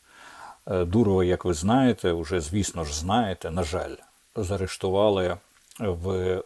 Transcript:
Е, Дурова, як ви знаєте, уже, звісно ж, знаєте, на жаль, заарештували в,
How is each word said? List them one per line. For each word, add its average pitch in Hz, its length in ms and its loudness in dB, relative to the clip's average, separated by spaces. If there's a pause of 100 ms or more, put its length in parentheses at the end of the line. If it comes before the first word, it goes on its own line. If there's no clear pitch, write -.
(680)
Е, 90 180 0
Дурова, 95 400 4
як 90 200 0
ви 90 100 0
знаєте, 104 580 2
уже, 85 280 -2
звісно 85 440 -4
ж, 73 100 -6
знаєте, 92 560 -2
на 87 120 -2
жаль, 76 320 -4 (420)
заарештували 95 1000 0 (420)
в, 92 680 -2